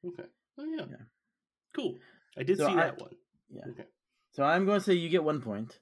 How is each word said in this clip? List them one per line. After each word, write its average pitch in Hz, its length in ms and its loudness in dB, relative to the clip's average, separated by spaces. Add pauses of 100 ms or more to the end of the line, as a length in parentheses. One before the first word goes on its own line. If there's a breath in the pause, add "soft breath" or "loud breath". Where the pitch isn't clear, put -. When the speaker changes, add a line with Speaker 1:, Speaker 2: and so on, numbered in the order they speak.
Speaker 1:
Okay. 175 180 -10 (340)
Oh, 277 60 -10
yeah. 311 240 -6
Speaker 2:
Yeah. - 80 -14 (760)
Speaker 1:
Cool. - 240 -4 (400 soft breath)
I 139 60 -4
did 180 140 2
Speaker 2:
So 147 100 4
Speaker 1:
see - 40 2
Speaker 2:
I 175 40 4
Speaker 1:
that 160 240 2
one. - 140 -14 (360)
Speaker 2:
Yeah. - 200 -16
Speaker 1:
Okay. - 140 -16 (480)
Speaker 2:
So 139 120 -2
I'm 170 200 4
gonna 202 160 4
say 196 140 4
you 170 160 0
get 170 120 4
one 151 200 0
point. 110 400 -8